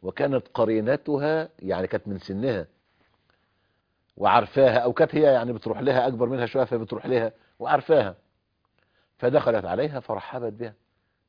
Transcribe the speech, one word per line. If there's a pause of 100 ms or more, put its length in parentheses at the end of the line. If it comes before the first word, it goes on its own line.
وكانت
قرينتها، (100)
يعني
كانت
من
سنها (1500)
وعارفاها،
أو
كانت
هي
يعني
بتروح
لها
أكبر
منها
شوية
فبتروح
لها (280)
وعارفاها، (1040)
فدخلت
عليها
فرحبت
بها. (560)